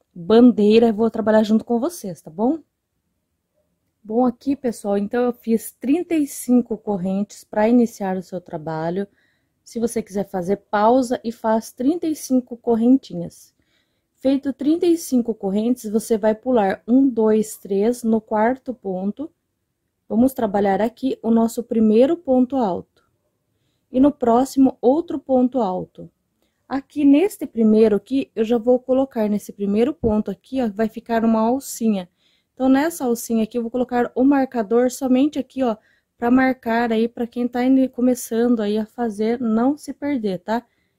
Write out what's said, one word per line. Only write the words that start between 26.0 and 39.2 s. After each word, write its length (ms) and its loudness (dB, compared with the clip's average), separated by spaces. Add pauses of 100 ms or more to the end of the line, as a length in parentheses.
Aqui 360 -4
neste 400 4
primeiro 520 4
aqui, 400 -6
eu 80 -2
já 120 0
vou 220 2
colocar 500 -2
nesse 240 -6
primeiro 400 -2
ponto 380 -2
aqui, 320 -8
ó, 60 -2
vai 200 -4
ficar 360 -4
uma 160 2
alcinha. 680 -4 (460)
Então, 160 0
nessa 340 0
alcinha 400 -2
aqui, 140 -6
eu 20 -2
vou 100 -6
colocar 440 -2
o 100 2
marcador 640 0
somente 480 0
aqui, 240 -8
ó, 140 -2 (400)
pra 140 -2
marcar 600 0
aí, 160 0
pra 200 -8
quem 200 -6
tá 160 -4
indo, 280 4
começando 720 0
aí 180 -2
a 80 -4
fazer, 520 -4